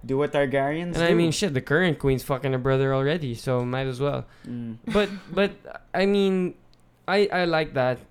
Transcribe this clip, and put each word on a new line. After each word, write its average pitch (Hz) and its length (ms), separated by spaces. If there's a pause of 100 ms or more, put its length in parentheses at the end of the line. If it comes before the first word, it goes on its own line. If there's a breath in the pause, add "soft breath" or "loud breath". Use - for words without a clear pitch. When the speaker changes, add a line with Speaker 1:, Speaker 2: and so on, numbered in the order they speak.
Speaker 1:
Do 131 120
what 143 160
Targaryens 143 600
Speaker 2:
And 165 80
I 170 60
Speaker 1:
do. 170 60
Speaker 2:
mean, 170 160
shit, 170 220
the 131 80
current 160 380
queen's 131 240
fucking 135 280
her 131 60
brother 135 360
already, 139 420
so 123 280
might 131 220
as 127 140
well. 135 260 (220 soft breath)
Speaker 1:
Mm. 117 300 (140)
Speaker 2:
But, 202 180 (120)
<laughs> - 100
but, 196 200 (420)
I 185 140
mean, 190 480 (520)
I, 196 240
I 180 140
like 160 300
that. 127 240 (120)